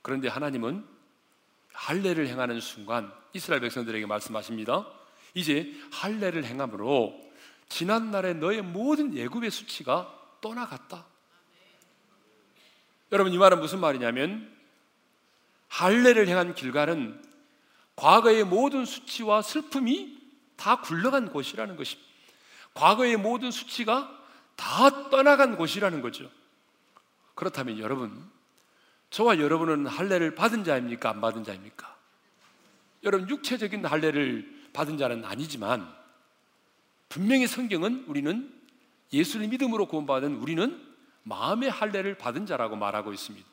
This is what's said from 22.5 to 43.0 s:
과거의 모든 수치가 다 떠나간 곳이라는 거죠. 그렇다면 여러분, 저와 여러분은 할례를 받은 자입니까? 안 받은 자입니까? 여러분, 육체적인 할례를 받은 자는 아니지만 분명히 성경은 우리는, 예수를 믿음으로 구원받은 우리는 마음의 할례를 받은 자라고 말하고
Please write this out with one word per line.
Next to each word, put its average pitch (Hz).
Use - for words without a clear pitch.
과거의 220
모든 233
수치가 240
다 247
떠나간 269
곳이라는 170
거죠. 123
그렇다면 123
여러분, 117
저와 208
여러분은 151
할례를 170
받은 214
자입니까? 123
안 107
받은 110
자입니까? 101
여러분, 190
육체적인 214
할례를 147
받은 151
자는 117
아니지만 110
분명히 233
성경은 233
우리는, 156
예수를 214
믿음으로 226
구원받은 139
우리는 165
마음의 160
할례를 196
받은 139
자라고 120
말하고 104